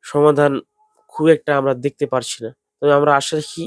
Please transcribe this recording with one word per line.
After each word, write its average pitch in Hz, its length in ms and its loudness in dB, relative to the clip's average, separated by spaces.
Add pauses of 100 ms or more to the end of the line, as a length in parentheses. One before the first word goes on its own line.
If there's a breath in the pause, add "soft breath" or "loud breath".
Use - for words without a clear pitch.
সমাধান 147 480 2 (600)
খুব 156 140 -2
একটা 151 280 2
আমরা 135 180 0
দেখতে 135 320 -6
পারছি 127 360 -6
না। 113 80 -10 (240)
তবে 143 180 0
আমরা 143 240 4
আশা 139 200 -4
রাখি 151 300 -10